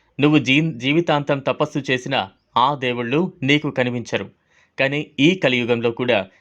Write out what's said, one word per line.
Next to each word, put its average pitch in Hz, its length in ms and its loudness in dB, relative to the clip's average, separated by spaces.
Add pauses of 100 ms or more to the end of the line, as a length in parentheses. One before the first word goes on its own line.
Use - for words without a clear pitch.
(200)
నువ్వు 151 200 4
జీ-, 139 380 2
జీవితాంతం 147 640 0
తపస్సు 143 400 -4 (120)
చేసినా 127 380 -2 (280)
ఆ 135 180 2
దేవుళ్ళు 127 580 -2 (100)
నీకు 147 280 0
కనిపించరు. 123 580 -4 (500)
కానీ 143 280 -2 (120)
ఈ 160 160 6
కలియుగంలో 120 560 0
కూడా 117 360 0 (140)